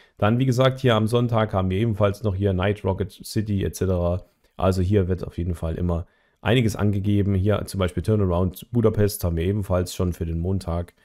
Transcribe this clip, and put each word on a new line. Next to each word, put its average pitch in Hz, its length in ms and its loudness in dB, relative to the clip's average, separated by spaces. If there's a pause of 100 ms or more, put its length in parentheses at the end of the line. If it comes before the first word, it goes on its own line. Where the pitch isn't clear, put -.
(160)
Dann, 110 220 2
wie 131 80 2
gesagt, 131 340 2
hier 120 140 4
am 110 120 2
Sonntag 117 460 2
haben 95 160 0
wir 92 80 0
ebenfalls 104 460 0
noch 104 120 0
hier 95 200 0
Night 98 280 0
Rocket 95 300 -2
City 104 500 -4
et 90 140 -4
cetera. 90 480 0 (320)
Also 92 240 2
hier 95 260 2
wird 90 200 -4
auf - 100 -12
jeden 87 180 -4
Fall 82 200 -4
immer 87 320 -2 (340)
einiges 110 360 2
angegeben. 101 580 0
Hier 101 320 0
zum - 120 -8
Beispiel 90 240 -2
Turnaround 92 680 0
Budapest 107 500 2
haben 85 140 0
wir 82 80 0
ebenfalls 95 500 -2
schon 90 200 -2
für - 100 -6
den 82 140 -4
Montag. 87 560 -4 (100)